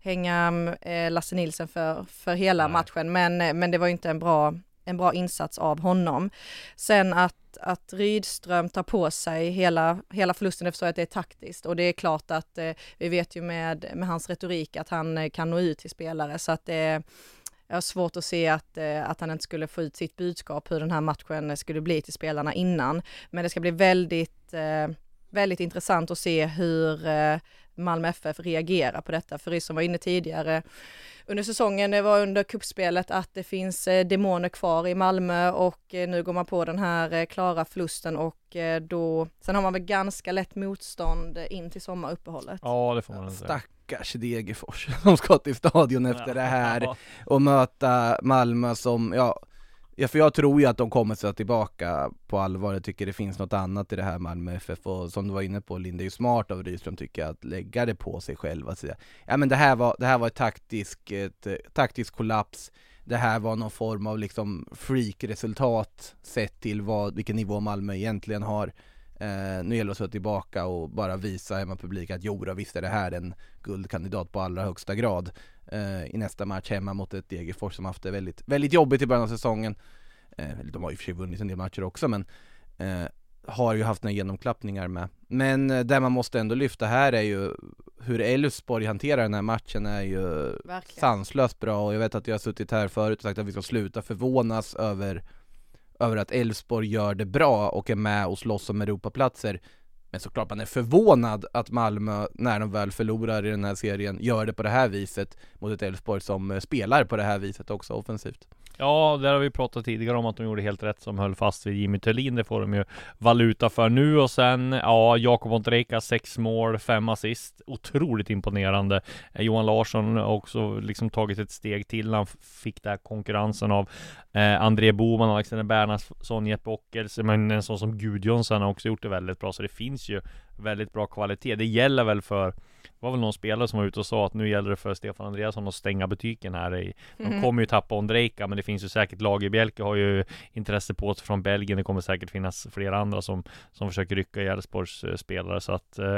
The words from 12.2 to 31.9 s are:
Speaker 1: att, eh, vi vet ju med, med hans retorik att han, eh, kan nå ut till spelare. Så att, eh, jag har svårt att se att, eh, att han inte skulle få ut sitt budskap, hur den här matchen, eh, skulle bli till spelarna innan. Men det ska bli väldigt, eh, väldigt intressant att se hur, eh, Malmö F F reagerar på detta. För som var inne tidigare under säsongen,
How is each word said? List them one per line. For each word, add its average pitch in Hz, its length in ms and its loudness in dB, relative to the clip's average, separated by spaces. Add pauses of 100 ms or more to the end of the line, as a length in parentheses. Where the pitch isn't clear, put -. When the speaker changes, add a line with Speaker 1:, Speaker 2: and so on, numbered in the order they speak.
Speaker 1:
att, 160 260 -6
eh, 160 140 -6 (260)
vi 170 120 -2
vet 170 260 -2
ju 170 60 -8
med, 165 440 -6 (100)
med 175 120 -4
hans 165 220 -4
retorik 170 460 -6
att 151 140 -10
han, 160 280 -4
eh, 156 120 -2
kan 165 200 -4
nå 170 100 0
ut 170 180 0
till - 120 -16
spelare. 160 500 -6
Så - 120 -4
att, 160 180 -4
eh, 170 60 -2 (920)
jag - 80 -8
har 175 60 -2
svårt 175 360 -4
att 165 80 -8
se 165 220 0
att, 156 300 0
eh, 151 320 -4
att 165 120 -4
han 160 100 -6
inte 160 120 -8
skulle 156 240 -8
få - 140 -8
ut 151 140 -6
sitt - 200 -8
budskap, 170 560 -6
hur 165 80 -2
den 160 120 -2
här 156 100 0
matchen, 156 480 -4
eh, 147 60 -4
skulle 156 260 -6
bli 160 200 0
till - 120 -14
spelarna 151 400 -4
innan. 170 480 0 (280)
Men 170 140 -6
det 175 60 -2
ska 180 100 -6
bli 170 120 0
väldigt, 175 840 2
eh, 156 340 -2 (420)
väldigt 196 300 0
intressant 175 520 0
att 170 60 -6
se 160 280 2
hur, 160 640 0
eh, 151 300 4 (380)
Malmö 170 320 -2
F 170 160 -4
F 156 160 -4
reagerar 165 640 0
på - 100 -10
detta. 160 260 -4
För 170 220 -4
som 160 160 -8
var 160 80 2
inne 175 140 0
tidigare 160 640 -2 (640)
under 208 180 -4
säsongen, 202 480 0